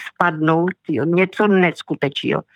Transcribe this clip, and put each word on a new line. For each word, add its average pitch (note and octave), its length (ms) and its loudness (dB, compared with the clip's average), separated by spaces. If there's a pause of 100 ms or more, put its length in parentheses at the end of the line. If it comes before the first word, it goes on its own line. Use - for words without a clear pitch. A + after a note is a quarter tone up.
(140)
spadnout, E3 560 2 (180)
jo, D3 160 -2
něco F#3 420 0
neskutečného. D#3+ 960 0 (140)